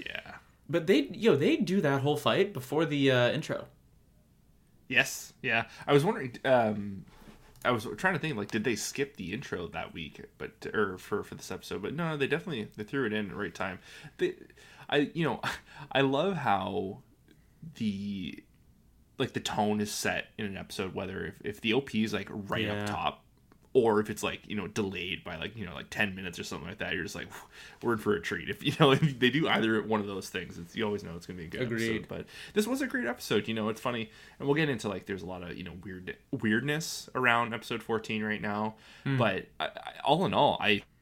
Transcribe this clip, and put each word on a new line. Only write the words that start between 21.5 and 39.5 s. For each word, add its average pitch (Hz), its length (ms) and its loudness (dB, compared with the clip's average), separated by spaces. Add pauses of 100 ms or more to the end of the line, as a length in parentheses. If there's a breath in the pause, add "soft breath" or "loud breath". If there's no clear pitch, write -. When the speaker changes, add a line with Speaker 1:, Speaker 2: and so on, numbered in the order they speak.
Speaker 1:
the 113 140 2
O 131 60 4
P 110 240 0
is, 110 80 -2
like, 101 180 -4
right 98 360 -4
Speaker 2:
Yeah. 104 160 -2
Speaker 1:
up 104 80 -2
top, 82 340 -4 (540)
or 113 240 8
if 107 80 2
it's, 107 140 -6
like, 92 260 -4
you - 80 -6
know, 92 120 -4
delayed 95 560 -4
by, 85 120 -8
like, 90 200 -6
you 107 100 -8
know, 87 80 -10
like, - 160 -10
ten 101 240 0
minutes 92 240 -8
or 101 60 -6
something 78 240 -8
like 92 100 -10
that, 90 160 -2
you're 87 80 0
just - 140 -8
like, - 100 -10 (560 loud breath)
"We're 120 120 2
in 110 40 0
for 107 160 2
a 95 80 0
treat." 90 260 -4
If, - 140 -6
<laughs> - 40 -4
you 139 140 2
know, 143 120 10
if 135 260 4
they 123 120 6
do 139 180 2
either 107 340 4
one 107 180 2
of 101 60 -2
those 98 240 -6
things, 90 280 -6
it's, 85 180 -12
you 107 100 0
always 104 180 -2
know 85 120 -10
it's 85 100 -14
gonna 90 140 -10
be 82 40 -10
a 85 40 -10
good 104 140 -6
Speaker 2:
Agreed. 113 280 0 (140)
Speaker 1:
episode. - 40 -12
But - 180 -8 (280 loud breath)
this 208 140 2
was 262 120 -2
a 285 60 0
great 240 200 -2
episode, 120 420 0
you 110 60 -2
know, 107 140 0
it's 110 120 -4
funny. 120 300 -2 (280 loud breath)
And 139 100 -6
we'll 143 60 4
get 156 140 2
into, 110 200 -2
like, 95 180 -4
there's 92 160 -6
a 85 40 -10
lot 90 160 -8
of, 85 160 -10
you 87 60 -10
know, 85 80 -10 (120)
weird, 92 320 -10 (140)
weirdness 131 880 0
around 117 360 4
episode 117 300 -6
fourteen 110 400 -2
right 107 180 -2
now. 107 360 -2 (260 loud breath)
Speaker 2:
Hmm. 135 160 2
Speaker 1:
But 104 280 2 (140)